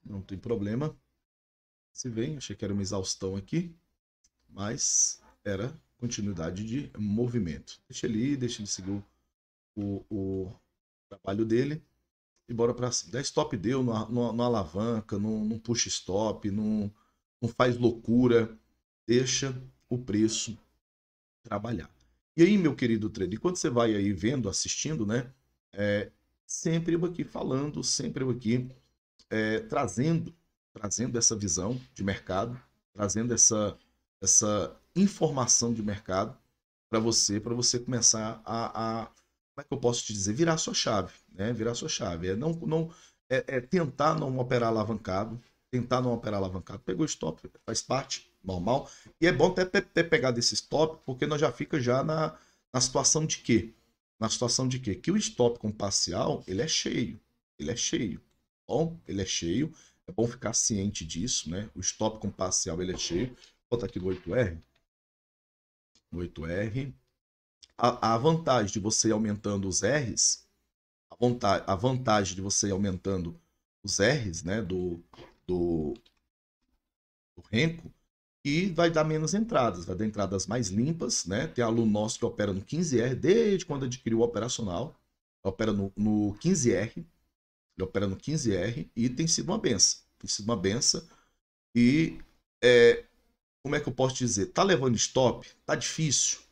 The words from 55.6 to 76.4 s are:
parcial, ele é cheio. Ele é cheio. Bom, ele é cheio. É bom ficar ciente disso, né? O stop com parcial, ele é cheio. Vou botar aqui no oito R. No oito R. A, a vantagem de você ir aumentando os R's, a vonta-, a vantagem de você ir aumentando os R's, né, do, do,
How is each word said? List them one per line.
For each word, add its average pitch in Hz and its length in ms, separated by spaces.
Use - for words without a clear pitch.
parcial, 101 760
ele 92 140
é 147 80
cheio. - 500
Ele - 120
é 117 60
cheio. - 460
Bom, 165 400
ele 98 140
é 95 60
cheio. 110 480
É - 60
bom 117 140
ficar 113 280
ciente 98 500
disso, 82 460
né? 101 240
O - 60
stop 107 400
com 101 100
parcial, 92 500
ele 90 120
é - 60
cheio. 95 300
Vou - 500
botar 101 80
aqui - 120
no 90 80
oito 92 280
R. 98 240
No 85 100
oito 87 260
R. 107 480
A, 113 380
a 113 40
vantagem 131 540
de - 60
você 107 300
ir 110 40
aumentando 104 540
os 90 160
R's, 123 640
a - 60
vonta-, 120 500
a 98 80
vantagem 107 640
de 95 60
você 101 260
ir 98 40
aumentando 92 680
os 101 160
R's, 104 460
né, 101 180
do, 90 400
do, 85 480